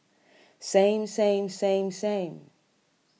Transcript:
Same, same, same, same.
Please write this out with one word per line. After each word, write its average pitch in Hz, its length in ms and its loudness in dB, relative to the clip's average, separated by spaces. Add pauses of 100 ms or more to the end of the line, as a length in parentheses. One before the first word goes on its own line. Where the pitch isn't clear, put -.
(600)
Same, 208 480 2
same, 202 400 0
same, 196 420 -2
same. 185 520 -6 (760)